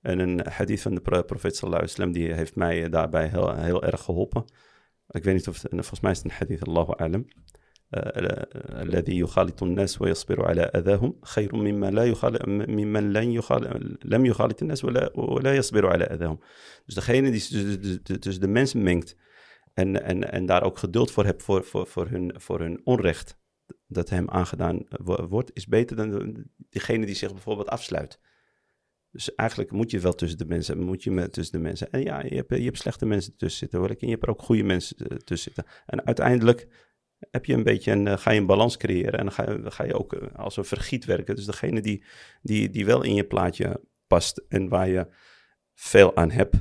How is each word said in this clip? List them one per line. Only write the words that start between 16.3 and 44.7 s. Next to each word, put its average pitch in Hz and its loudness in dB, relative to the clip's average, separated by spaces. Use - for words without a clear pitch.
Dus 95 -12
degene 127 4
die 110 0
s-, - -8
dus, 101 -2
dus, 92 -4
dus, 95 -4
dus 95 -6
de 95 2
mensen 120 2
mengt 87 2
en, 95 0
en, 92 -2
en 92 -2
daar 90 4
ook 95 0
geduld 104 0
voor 101 2
hebt 95 -2
voor, 95 2
voor, 92 -6
voor 87 -4
hun, 90 -4
voor 87 -6
hun 82 -6
onrecht 95 0
dat 87 -4
hem 87 0
aangedaan 87 -2
wo-, 87 -2
wordt, 107 -4
is - -12
beter 113 2
dan 107 -4
diegene 113 -2
die 101 -6
zich 98 -6
bijvoorbeeld 101 -6
afsluit. - -8
Dus - -10
eigenlijk 107 -2
moet 113 -2
je 104 -2
wel 90 2
tussen 82 -4
de 82 -6
mensen, 80 -4
moet 92 -4
je - -2
me-, 92 -2
tussen - -6
de 82 -2
mensen. 82 -6
En 131 -2
ja, 69 -6
je - -6
hebt, - -4
je 123 -2
hebt 123 -4
slechte - -6
mensen 104 -2
tussen - -4
zitten, - -4
hoor 95 0
ik. 110 -6
En 120 -4
je 117 0
hebt 113 -2
er - 0
ook 104 -4
goede 110 4
mensen, 92 0
eh, - -8
tussen - -8
zitten. - -12
En - -4
uiteindelijk 123 4
heb - -4
je 139 0
een 120 2
beetje 107 2
een, 101 4
eh, 98 2
ga - 2
je 110 6
een 98 2
balans 104 6
creëren. 92 0
En 101 -4
dan 98 -4
ga - -4
je, 110 -6
ga - -8
je - -2
ook, - -4
eh, - -10
als 101 -8
een 98 -4
vergiet - -6
werken. 98 -2
Dus 101 -10
degene 104 -2
die, 104 -2
die, 107 0
die 98 -2
wel 123 4
in 104 2
je 101 4
plaatje 92 -2
past - 2
en 98 0
waar 92 2